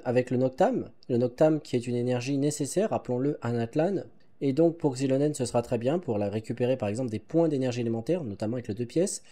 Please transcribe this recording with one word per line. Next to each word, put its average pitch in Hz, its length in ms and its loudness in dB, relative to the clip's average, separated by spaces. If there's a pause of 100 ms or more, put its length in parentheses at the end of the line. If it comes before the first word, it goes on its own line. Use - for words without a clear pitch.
avec 127 240 2
le 123 80 0
Noctam, 131 540 2 (180)
le 127 80 2
Noctam 151 420 4
qui - 160 -6
est 120 120 0
une 120 80 -2
énergie 123 420 0
nécessaire, 147 540 0
rappelons-le, 127 500 -2
à 120 100 -2
Natlan. 147 520 0 (360)
Et 139 140 0
donc 160 240 4
pour 143 160 0
Xilonen, 135 400 2
ce 127 120 -2
sera 117 160 2
très 120 160 -2
bien 131 220 0
pour 117 180 -2
la 104 120 0
récupérer 120 480 -2
par 107 120 -2
exemple 120 200 -2
des 107 100 -4
points 165 300 2
d'énergie 127 320 0
élémentaire, 117 420 -2
notamment 107 320 -4
avec 123 120 -8
le 104 80 -4
deux 120 100 -4
pièces. 165 460 -2